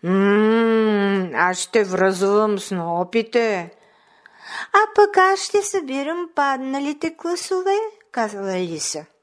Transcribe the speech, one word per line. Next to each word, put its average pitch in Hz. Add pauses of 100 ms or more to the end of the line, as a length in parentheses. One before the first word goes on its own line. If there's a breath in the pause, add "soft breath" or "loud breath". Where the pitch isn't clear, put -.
„М, 202
аз 180
ще -
връзвам 196
снопите.“ 185 (1000 loud breath)
„А 427
пък 415
аз 381
ще -
събирам 330
падналите 285
класове“, 370 (360)
казала 196
Лиса. 160 (180)